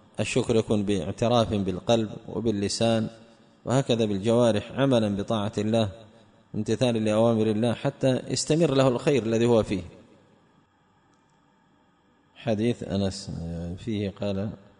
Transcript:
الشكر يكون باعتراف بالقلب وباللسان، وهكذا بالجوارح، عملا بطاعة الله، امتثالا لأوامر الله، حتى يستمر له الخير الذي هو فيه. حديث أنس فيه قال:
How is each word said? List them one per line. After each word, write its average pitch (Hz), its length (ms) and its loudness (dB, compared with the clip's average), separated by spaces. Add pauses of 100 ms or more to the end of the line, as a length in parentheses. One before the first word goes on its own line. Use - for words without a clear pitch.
(200)
الشكر 117 360 -2
يكون 107 280 2
باعتراف 104 720 0
بالقلب 101 560 0 (180)
وباللسان، 110 840 -2 (560)
وهكذا 117 400 2
بالجوارح، 107 680 2
عملا 113 440 2
بطاعة 104 420 -2
الله، 107 340 0 (640)
امتثالا 113 440 0
لأوامر 110 480 4
الله، 110 260 0
حتى 131 540 -2
يستمر 151 460 0
له 135 140 4
الخير 123 360 2
الذي 113 220 2
هو 117 180 6
فيه. 98 180 -4 (2500)
حديث 113 480 -2
أنس 95 480 -4 (460)
فيه 104 320 -6
قال: 101 400 -4 (300)